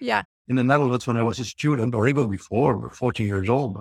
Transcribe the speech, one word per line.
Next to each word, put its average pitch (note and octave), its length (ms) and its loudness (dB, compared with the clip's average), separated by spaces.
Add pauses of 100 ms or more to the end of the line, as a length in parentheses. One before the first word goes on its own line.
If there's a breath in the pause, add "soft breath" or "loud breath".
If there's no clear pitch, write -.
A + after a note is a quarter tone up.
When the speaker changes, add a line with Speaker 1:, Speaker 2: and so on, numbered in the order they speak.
Speaker 1:
Yeah. A3+ 220 -2 (260)
Speaker 2:
In B2+ 80 0
the B2 80 2
Netherlands, C3 420 2
when A#2+ 100 0
I A#2 60 2
was A2+ 160 0
a B2+ 60 -6
student, B2 500 -2
or G#2+ 140 2
even C3+ 220 2
before, A2+ 600 -2
fourteen A2+ 380 -2
years G2 200 -2
old, A#2+ 320 0